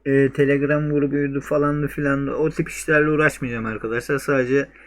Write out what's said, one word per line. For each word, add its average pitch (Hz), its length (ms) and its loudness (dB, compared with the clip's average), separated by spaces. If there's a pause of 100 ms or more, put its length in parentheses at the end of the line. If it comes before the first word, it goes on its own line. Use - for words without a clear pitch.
e, 139 280 4
Telegram 143 580 2
grubuydu 143 500 0
falandı 147 480 0
filandı. 139 460 -2
O 156 160 0
tip 160 180 -4
işlerle 151 420 2
uğraşmayacağım 139 560 0
arkadaşlar. 113 520 -4
Sadece 135 500 0 (180)